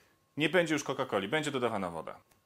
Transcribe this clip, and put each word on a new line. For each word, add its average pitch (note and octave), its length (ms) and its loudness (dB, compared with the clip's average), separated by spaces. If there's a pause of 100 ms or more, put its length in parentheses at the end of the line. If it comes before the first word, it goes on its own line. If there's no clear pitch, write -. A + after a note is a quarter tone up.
(360)
nie D#3 120 2
będzie D#3+ 260 4
już D3 100 -2
Coca-Coli, A#2 440 0
będzie D3 220 0
dodawana A2+ 400 0
woda. D#2+ 300 -10 (260)